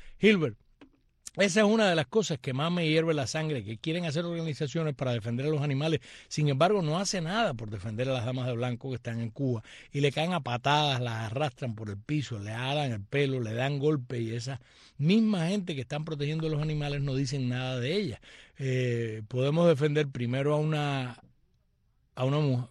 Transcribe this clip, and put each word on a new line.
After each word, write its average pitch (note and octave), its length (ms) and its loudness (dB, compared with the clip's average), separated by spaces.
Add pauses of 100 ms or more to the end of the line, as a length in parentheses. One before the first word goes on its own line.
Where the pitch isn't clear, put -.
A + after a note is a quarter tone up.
(180)
Gilbert, F3+ 380 4 (800)
esa G3 240 4
es G#3 60 8
una G#3+ 240 4
de E3+ 40 4
las D3+ 120 2
cosas F#3+ 320 0
que C3 160 -6
más D#3 180 0
me E3+ 160 0
hierve D#3+ 240 4
la C#3 140 -2
sangre, D#3 360 -2
que G#2+ 140 -8
quieren E3 300 -4
hacer D#3+ 180 -2
organizaciones D#3+ 720 -2
para B2+ 180 -2
defender A#2+ 320 -2
a D#3 60 0
los D3+ 100 2
animales. D3 400 0 (280)
Sin D3+ 200 0
embargo, F3+ 320 4
no D#3 180 0
hace F#3+ 220 -2
nada F#3 320 0
por A2+ 160 -10
defender A2 400 -4
a C3 60 0
las A#2+ 100 -2
damas B2+ 220 -2
de B2+ 80 -2
blanco B2 340 -4
que B2+ 80 -4
están A#2 240 -6
en A2+ 80 -4
Cuba. B2 340 -2 (300)
Y C#3+ 80 -2
le C#3 120 4
caen E3 200 0
a E3+ 80 0
patadas, C3 640 2
las A2+ 280 -4
arrastran C3 440 -4
por G#2+ 160 -8
el G2+ 80 -8
piso, B2+ 400 -4
le G#2 140 -8
jalan C3 400 -2
el G2+ 100 -6
pelo, C3+ 360 0
le A2+ 140 -2
dan C3+ 260 -2
golpes. C3+ 440 0
Y A2+ 120 -4
esa A#2+ 280 -8 (340)
misma F#3 520 4
gente F3+ 260 -2
que C3 80 -4
están D3+ 240 -6
protegiendo D#3 400 -2
a D#3 40 -2
los D3+ 120 -2
animales D3 400 -2
no C#3 120 -2
dicen C3 360 -2
nada B2+ 300 -2
de C#3 140 0
ellas. F3 260 -2 (360)
Eh, A#2+ 720 0
podemos D3 400 4
defender D3 400 4
primero C3 460 0
a - 20 4
una, C#3+ 640 -2 (920)
a B2+ 100 -2
una C#3 140 2
mu-, C3 320 2